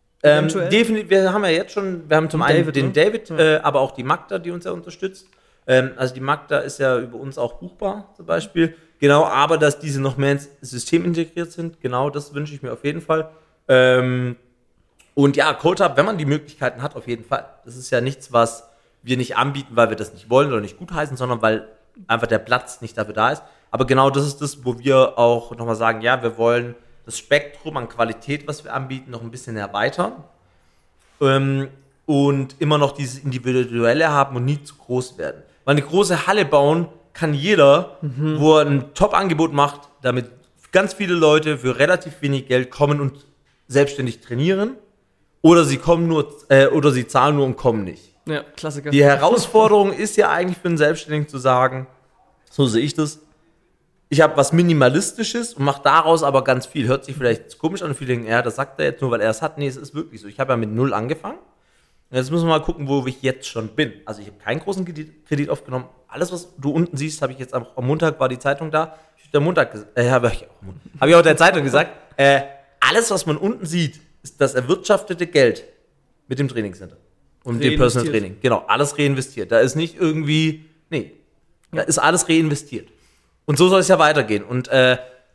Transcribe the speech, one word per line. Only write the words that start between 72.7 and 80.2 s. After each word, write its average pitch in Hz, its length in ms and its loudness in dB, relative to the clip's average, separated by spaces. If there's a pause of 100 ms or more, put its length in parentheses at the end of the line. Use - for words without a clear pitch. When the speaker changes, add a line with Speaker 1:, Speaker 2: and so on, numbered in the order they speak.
Speaker 1:
alles, 208 320 2
was 185 160 -2
man 151 100 0
unten 202 300 -4
sieht, 165 320 -4 (240)
ist - 180 -6
das 135 140 0
erwirtschaftete 170 720 -2
Geld 131 360 2 (640)
mit 131 120 -8
dem 139 80 -2
Trainingscenter 98 500 -10 (460)
und 120 200 -4
dem 147 140 2
Personal 123 300 2
Speaker 2:
Reinvestiert. 151 40 -2 (120)
Speaker 1:
Training. 95 180 -12
Genau, 120 260 0
alles 135 300 0
reinvestiert. 131 540 -4
Da 117 80 4
ist 131 160 2
nicht 165 240 -4
irgendwie, 156 640 -2 (240)